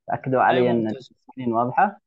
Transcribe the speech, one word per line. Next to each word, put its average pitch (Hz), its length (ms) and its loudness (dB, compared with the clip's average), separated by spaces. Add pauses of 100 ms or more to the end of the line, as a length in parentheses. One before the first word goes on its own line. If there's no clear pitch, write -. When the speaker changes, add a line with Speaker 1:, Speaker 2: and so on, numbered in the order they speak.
Speaker 1:
تأكدوا 127 340 -2
علي 113 180 4
Speaker 2:
أيوة، 123 120 2
Speaker 1:
إن 120 60 0
Speaker 2:
ممتاز. 110 200 -2
Speaker 1:
السكرين - 560 -10
واضحة؟ 127 540 0